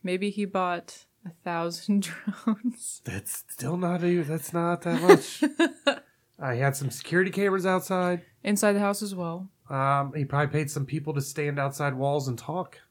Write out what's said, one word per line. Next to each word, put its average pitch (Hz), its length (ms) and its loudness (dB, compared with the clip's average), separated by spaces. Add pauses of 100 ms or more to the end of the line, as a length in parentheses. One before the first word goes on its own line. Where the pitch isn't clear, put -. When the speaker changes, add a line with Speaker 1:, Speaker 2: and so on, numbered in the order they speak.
Speaker 1:
Maybe 185 260 -2
he 202 160 -4
bought 180 600 -4 (200)
a 175 60 -12 (120)
thousand 170 600 0
<laughs> - 400 -8
drones. - 600 -4
Speaker 2:
That's - 460 -8
still 151 260 -4
not 175 280 0
a, 175 180 4
that's 156 320 -4
not 170 300 0
that 170 180 0
much. - 420 6 (540)
Speaker 1:
<laughs> - 60 -18 (340)
Speaker 2:
Uh, 139 140 -4
he 120 80 -2
had 139 160 2
some 135 160 -4
security 185 400 0
cameras 190 340 2
outside. 180 560 2 (220)
Speaker 1:
Inside 202 300 4
the 202 80 2
house 202 200 0
as 196 140 -6
well. 175 320 -6 (220)
Speaker 2:
Um, 139 440 2
he 151 120 -2
probably 143 260 0
paid 147 180 0
some 139 160 -4
people 156 280 -4
to 139 80 -2
stand 147 360 -4
outside 139 360 -2
walls 139 340 0
and 120 100 -2
talk. 170 400 -8 (140)